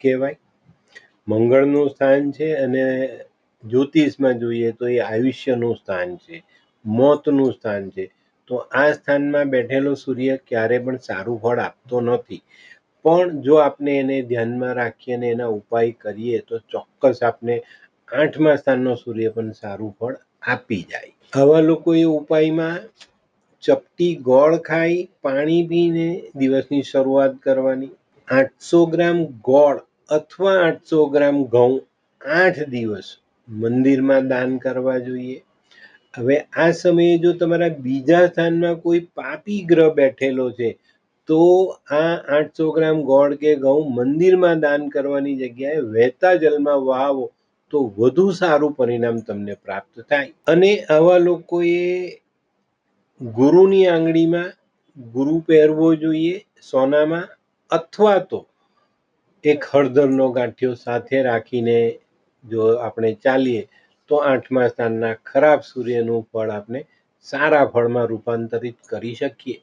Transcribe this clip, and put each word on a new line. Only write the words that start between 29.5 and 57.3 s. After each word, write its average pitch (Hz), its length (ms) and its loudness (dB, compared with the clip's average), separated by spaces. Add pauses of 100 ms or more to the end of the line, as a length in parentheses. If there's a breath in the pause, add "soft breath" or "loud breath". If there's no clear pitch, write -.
અથવા 185 560 0
આઠસો 160 400 0
ગ્રામ 143 380 0
ઘઉં 123 380 2 (400)
આઠ 165 380 0 (100)
દિવસ 110 480 -8 (320)
મંદિરમાં 131 760 2
દાન 127 300 -2
કરવા 127 400 -4
જોઈએ. 127 460 -10 (720 soft breath)
હવે 135 280 0 (120)
આ 165 140 2
સમયે 170 460 2
જો 170 160 0
તમારા 170 360 -2
બીજા 139 580 2
સ્થાનમાં 170 480 -2
કોઈ 170 240 -2
પાપી 175 600 -10
ગ્રહ 160 320 4
બેઠેલો 135 580 0
છે 113 260 -6 (500)
તો 160 120 2 (520)
આ 165 240 0
આઠસો 151 560 -2
ગ્રામ 156 300 0
ગોળ 143 340 4
કે 147 200 2
ઘઉં 135 400 0
મંદિરમાં 170 640 2
દાન 147 300 0
કરવાની 139 460 -4
જગ્યાએ 131 440 -6
વહેતા 143 540 2
જલમાં 147 420 2
વહાવો 131 560 -2 (380)
તો 127 280 -2
વધુ 135 340 2
સારું 151 420 2
પરિણામ 117 460 -2
તમને 101 340 -10
પ્રાપ્ત - 460 -14 (100)
થાય. - 240 -2 (140)
અને 190 420 2
આવા 165 280 6
લોકોએ 175 1040 -2 (1000)
ગુરુની 170 640 4
આંગળીમાં 165 640 0 (580)
ગુરુ 139 280 -2
પહેરવો 156 560 4
જોઈએ 160 500 -4 (160)
સોનામાં, 151 640 0 (440)